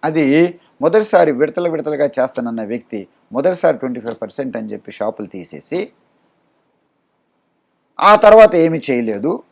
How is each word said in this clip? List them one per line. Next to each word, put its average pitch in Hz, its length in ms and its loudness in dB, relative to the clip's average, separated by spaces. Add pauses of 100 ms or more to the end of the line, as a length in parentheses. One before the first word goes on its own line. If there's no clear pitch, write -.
అది 156 180 0 (560)
మొదటిసారి 175 480 2 (100)
విడతల 170 320 -2
విడతలుగా 147 340 -4 (120)
చేస్తానన్న 120 520 -6
వ్యక్తి 113 300 -10 (360)
మొదటిసారి 165 440 -2
ట్వంటీ 123 240 -8
ఫైవ్ 113 180 -8
పర్సెంట్ 123 360 -10
అని 110 140 -10
చెప్పి 104 260 -16
షాపులు 107 360 -8
తీసేసి 90 460 -12 (2250)
ఆ - 20 8 (120)
తర్వాత 214 280 10 (120)
ఏమీ 160 140 -2 (100)
చేయలేదు 120 440 -2 (200)